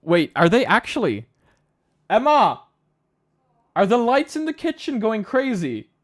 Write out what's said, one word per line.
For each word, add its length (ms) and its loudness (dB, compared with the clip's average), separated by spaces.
Wait, 340 0
are 140 4
they 160 2
actually... 600 -2
Emma! 540 2
Are 100 4
the 120 2
lights 380 0
in 100 -6
the 80 -6
kitchen 460 -6
going 240 -2
crazy? 640 -4